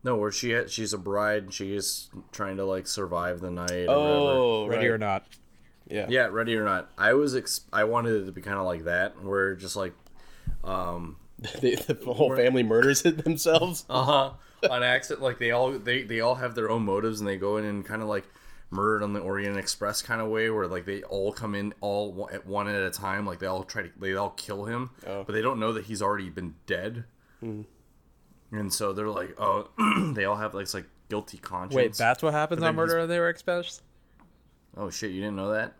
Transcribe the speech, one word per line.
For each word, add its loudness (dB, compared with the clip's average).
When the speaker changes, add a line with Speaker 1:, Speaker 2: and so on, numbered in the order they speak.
Speaker 1:
No, 2
where 2
she, 0
she's -4
a -4
bride 0
and -12
she -6
is -4
trying -6
to, -2
like, -2
survive -2
the -6
night -2
or 6
whatever. 4
Speaker 2:
Oh, 4
Speaker 3:
Ready 2
Speaker 2:
right. 4
Speaker 3:
or 0
Not. -2
Speaker 2:
Yeah. -2
Speaker 1:
Yeah, 4
Ready 0
or 2
Not. 0
I 6
was 4
ex-, -4
I 4
wanted 2
it -6
to -8
be -12
kinda -2
like -2
that, 0
where 2
just, -8
like, -4
um, -4
Speaker 2:
<laughs> -10
The, 4
the -4
whole 6
Speaker 1:
Where 0
Speaker 2:
family 6
murders 6
it 4
themselves. 4
Speaker 1:
Uh-huh. 4
On 2
accident, 2
like, -2
they 2
all, 4
they, 0
they -2
all 4
have -4
their 0
own 2
motives, 0
and -2
they 0
go 0
in -2
and -4
kinda, -6
like, -2
murdered 2
on -2
the -2
Orient -2
Express -2
kinda -2
way, 0
where, 0
like, -4
they -6
all -2
come -6
in -4
all -2
one, -8
at -12
one -2
at 0
a 0
time, -4
like, -6
they -6
all -2
try -8
to, -10
they -2
all 0
kill -8
him, -4
Speaker 2:
Oh. -6
Speaker 1:
but -6
they 0
don't 0
know 0
that -6
he's -6
already 0
been -8
dead. -4
Speaker 2:
Hmm. -8
Speaker 1:
And -4
so 0
they're -2
like, -6
oh, 0
<clears throat> 2
they 2
all 2
have, -4
like, -6
this, -6
like, -6
guilty -6
conscience. -6
Speaker 3:
Wait, 4
that's 2
what 2
happens 0
Speaker 1:
But 2
Speaker 3:
on 2
Speaker 1:
then -
Speaker 3:
Murder 2
Speaker 1:
he's 0
Speaker 3:
on -4
the 0
Orient 2
Express? -4
Speaker 1:
Oh, -6
shit, -6
you -4
didn't -4
know -2
that? -2